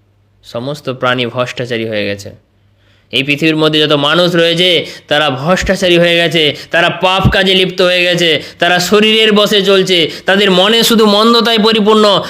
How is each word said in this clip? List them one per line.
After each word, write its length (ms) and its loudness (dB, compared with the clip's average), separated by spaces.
সমস্ত 460 -10
প্রাণী 360 -2
ভ্রষ্টাচারী 640 -6
হয়ে 180 -6
গেছে। 300 -10
এই 120 0
পৃথিবীর 320 0
মধ্যে 240 0
যত 120 2
মানুষ 440 0
রয়েছে, 500 0
তারা 220 0
ভ্রষ্টাচারী 680 0
হয়ে 180 2
গেছে, 400 0
তারা 180 2
পাপ 400 0
কাজে 260 0
লিপ্ত 260 0
হয়ে 220 2
গেছে, 400 0
তারা 200 0
শরীরের 520 2
বশে 300 2
চলছে, 500 2
তাদের 260 2
মনে 320 2
শুধু 220 2
মন্দতায় 520 2
পরিপূর্ণ, 720 2